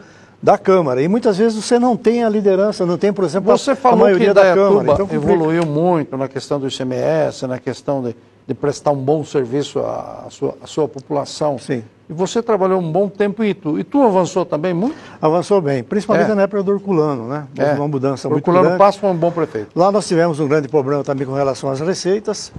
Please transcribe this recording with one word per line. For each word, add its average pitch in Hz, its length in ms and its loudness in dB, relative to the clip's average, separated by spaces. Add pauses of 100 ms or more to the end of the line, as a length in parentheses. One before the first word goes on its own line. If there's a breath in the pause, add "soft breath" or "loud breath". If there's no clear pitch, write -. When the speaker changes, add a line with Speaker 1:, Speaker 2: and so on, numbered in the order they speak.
(420 loud breath)
Speaker 1:
da 170 160 4
Câmara. 160 440 2
E 156 80 0
muitas 220 280 0
vezes 220 240 0
você 240 160 0
não 240 200 2
tem 233 260 2
a 226 60 2
liderança, 202 560 2
não 170 120 0
tem, 202 140 2
por 190 140 -2
exemplo, 180 260 0
a, 247 60 6
Speaker 2:
Você - 140 -2
Speaker 1:
a 254 40 2
Speaker 2:
falou - 300 2
Speaker 1:
maioria 196 240 4
Speaker 2:
que 196 40 4
Speaker 1:
da 196 80 8
Speaker 2:
Indaiatuba 190 280 6
Speaker 1:
Câmara. - 240 4
Então, 196 140 0
complica. 151 260 0
Speaker 2:
evoluiu 165 320 2
muito 156 520 0
na 135 120 -2
questão 143 300 -6
do 135 80 -4
I 123 40 -4
C - 120 -8
M 127 120 -4
S, 135 500 -2
na 127 140 -6
questão 135 420 -6
de, 120 140 -6 (320 soft breath)
de 135 60 -6
prestar 143 380 -2
um 143 60 0
bom 143 280 0
serviço 135 540 -4
à, 117 480 -8
à - 20 -16
sua, - 340 -6
à - 40 -20
sua 151 200 -2
população. 143 720 -6
Speaker 1:
Sim. 123 240 -6 (260)
Speaker 2:
E 170 40 -12
você 185 280 -2
trabalhou 190 380 0
um 165 120 -4
bom 196 160 0
tempo 202 360 -2
em 208 80 0
Itu. 160 260 -4
Itu 277 240 0
avançou 185 420 2
também 165 300 -2
muito? 226 220 -2 (260 loud breath)
Speaker 1:
Avançou 175 400 2
bem, 139 220 -2
principalmente 196 480 -2
Speaker 2:
É. - 20 0
Speaker 1:
na 196 80 0
época 196 220 -2
do 196 100 -2
Herculano, 151 540 -2
né? 143 180 -8 (100)
Houve 143 160 0
Speaker 2:
É. 143 40 0
Speaker 1:
uma 143 120 -4
mudança 139 400 -4
Speaker 2:
O 135 40 -2
Speaker 1:
muito 147 100 0
Speaker 2:
Herculano 180 220 4
Speaker 1:
grande. 180 160 2
Speaker 2:
Passo 202 180 6
foi 202 140 0
um 175 40 0
bom 165 140 0
prefeito. 151 460 -4
Speaker 1:
Lá 180 160 4
nós 196 160 0
tivemos 165 320 0
um 151 80 0
grande 147 200 0
problema 139 360 0
também 139 240 -4
com 131 60 -8
relação 139 360 -2
às 135 100 -4
receitas 190 800 -4